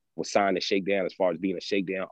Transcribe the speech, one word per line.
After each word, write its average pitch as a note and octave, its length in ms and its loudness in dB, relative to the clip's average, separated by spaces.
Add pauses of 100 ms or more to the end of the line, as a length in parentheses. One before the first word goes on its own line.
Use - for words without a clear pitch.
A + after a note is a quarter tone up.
(160)
was - 140 -6
signed G2 260 4
to F2 40 0
Shakedown G2 460 0
as - 80 -6
far F#2 160 2
as E2 80 -4
being F#2 180 -2
a E2 40 -6
Shakedown F#2 520 -2